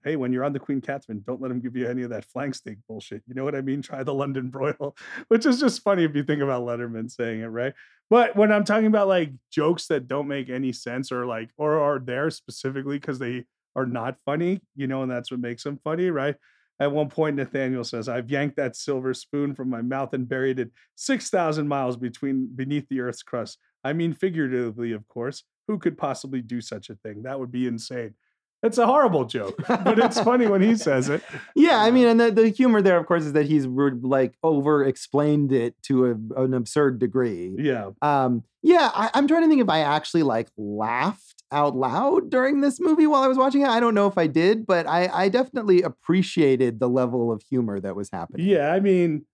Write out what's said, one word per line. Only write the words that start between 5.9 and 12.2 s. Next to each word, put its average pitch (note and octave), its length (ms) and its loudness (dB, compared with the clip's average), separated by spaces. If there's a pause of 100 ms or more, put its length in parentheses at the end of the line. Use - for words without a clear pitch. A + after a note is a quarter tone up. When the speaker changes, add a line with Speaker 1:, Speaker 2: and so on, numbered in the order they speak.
Speaker 1:
if D3+ 120 0
you D3 80 0
think D3 200 -2
about C3 200 -2
Letterman A#2+ 480 -6
saying A2+ 300 -6
it, A2+ 60 -10
right? A#2+ 260 -6 (340)
But A#3 280 4
when G#3+ 160 6
I'm G#3 120 4
talking A3 220 2
about, G#3+ 220 4
like, F3 240 2 (200)
jokes D#3+ 360 0
that C3+ 200 -2
don't C#3 200 -4
make C#3 200 -6
any B2+ 260 -4
sense B2 380 -8
or, B2 140 -4
like, A2+ 320 -8
or D3+ 220 0
are D3 180 0
there C3 320 -4